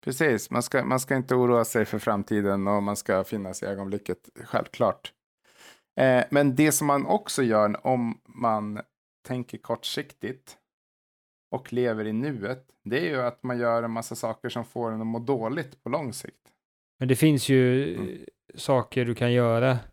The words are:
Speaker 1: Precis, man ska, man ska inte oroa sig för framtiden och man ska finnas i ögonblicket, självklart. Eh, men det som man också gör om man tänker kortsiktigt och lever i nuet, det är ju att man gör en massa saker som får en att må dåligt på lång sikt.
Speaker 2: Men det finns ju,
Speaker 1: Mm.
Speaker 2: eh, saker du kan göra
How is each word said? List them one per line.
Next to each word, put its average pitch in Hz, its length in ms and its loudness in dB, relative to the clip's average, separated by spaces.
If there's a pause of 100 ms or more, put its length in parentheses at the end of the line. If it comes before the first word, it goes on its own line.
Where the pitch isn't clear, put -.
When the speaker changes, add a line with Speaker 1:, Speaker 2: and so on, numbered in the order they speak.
Speaker 1:
Precis, 135 460 2
man 120 120 0
ska, 131 200 0
man 131 160 0
ska 135 160 0
inte 131 200 0
oroa 120 300 4
sig 110 200 0
för 107 140 -4
framtiden 101 680 0
och 101 160 2
man 101 120 -2
ska 95 280 0
finnas 95 400 -8
i - 20 -6
ögonblicket, 98 640 -6 (140)
självklart. - 720 -2 (880)
Eh, 131 300 6
men 143 260 4
det 151 160 4
som 147 160 0
man 143 180 2
också - 380 -2
gör 107 440 2
om 120 380 -2
man 107 540 -4 (480)
tänker 127 300 -8
kortsiktigt - 1000 -10 (960)
och - 220 -8
lever 117 340 0
i 107 60 -2
nuet, 123 540 -4 (160)
det 120 160 -2
är 170 100 -2
ju 135 120 -2
att 120 220 -4
man 123 160 -4
gör 117 240 2
en 117 80 -4
massa 113 240 -6
saker 117 340 -6
som 113 160 -6
får 117 260 -6
en 110 100 -6
att 113 60 -4
må 113 120 -4
dåligt 131 640 -4
på - 60 -8
lång 131 240 -4
sikt. - 240 -14 (640)
Speaker 2:
Men 131 80 -2
det 131 80 6
finns 147 340 4
ju, 131 460 4
Speaker 1:
Mm. - 140 -6
Speaker 2:
eh, - 60 -10 (400)
saker 127 500 0
du 117 100 -2
kan 120 180 0
göra 120 440 4 (160)